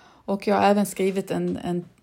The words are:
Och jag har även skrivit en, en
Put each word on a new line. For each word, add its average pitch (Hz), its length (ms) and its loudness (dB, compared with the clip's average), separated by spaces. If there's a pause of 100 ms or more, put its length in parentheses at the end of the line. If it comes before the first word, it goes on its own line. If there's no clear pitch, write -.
(240)
Och 202 220 -4
jag 202 80 4
har 202 80 2
även 202 220 4
skrivit 190 460 -2
en, 180 260 -2
en 175 280 -6 (180)